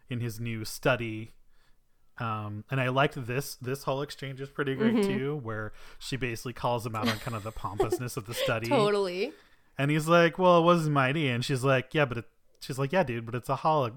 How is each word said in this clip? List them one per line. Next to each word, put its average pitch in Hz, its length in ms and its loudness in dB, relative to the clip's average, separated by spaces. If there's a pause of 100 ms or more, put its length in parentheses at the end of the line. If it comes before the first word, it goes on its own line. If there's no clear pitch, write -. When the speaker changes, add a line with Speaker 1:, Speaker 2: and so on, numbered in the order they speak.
Speaker 1:
in 123 120 -4
his 117 200 -6
new 113 240 -6
study, 113 720 -2 (840)
um, 107 500 -6
and 135 100 0
I 127 100 0
liked 135 240 2 (120)
this, 123 300 -4
this 131 280 -6
whole 139 180 -2
exchange 135 380 -10
is 139 100 -10
pretty 139 240 -2
great 220 200 2
Speaker 2:
Mm-hmm. 196 240 2
Speaker 1:
too, 139 240 -4
where 110 300 -6 (260)
she - 180 -6
basically 120 360 -6
calls 120 340 -2
him 110 80 -6
out 110 140 -2
on 110 100 -2
kind 113 180 -8
of 101 60 -8
the 110 100 -10
pompousness 113 640 -4
of 110 100 -8
the 117 80 -10
Speaker 2:
<laughs> 508 100 -4
Speaker 1:
study. - 240 -2
Speaker 2:
Totally. 202 640 0 (460)
Speaker 1:
And 139 120 2
he's 151 160 0
like, 170 320 6
"Well, 180 200 8
it 165 60 6
wasn't 165 280 6
my 135 160 4
idea." 139 260 0
And 117 100 0
she's 131 200 0
like, 131 300 2
"Yeah, 151 100 4
but 120 140 -2
it," 110 60 -8 (360)
she's 127 180 -8
like, 139 140 -2
"Yeah, 185 120 6
dude, 117 200 -4
but 113 100 -8
it's 120 140 -6
a 139 80 0
holi-, 147 400 2